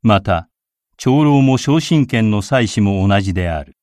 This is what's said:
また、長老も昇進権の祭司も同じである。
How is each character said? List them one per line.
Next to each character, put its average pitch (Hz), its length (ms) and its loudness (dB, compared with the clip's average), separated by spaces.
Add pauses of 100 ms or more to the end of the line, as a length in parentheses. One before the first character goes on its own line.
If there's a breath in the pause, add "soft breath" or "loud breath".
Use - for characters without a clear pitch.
ま 107 180 2
た、 85 280 -4 (480)
長 139 280 2
老 143 160 4
も 131 160 2
昇 143 240 0
進 151 260 0
権 110 240 0
の 104 120 -2
祭 120 260 -2
司 - 120 -4
も 98 260 0
同 101 140 2
じ 95 120 -4
で 87 160 -4
あ 78 140 -6
る。 - 200 -20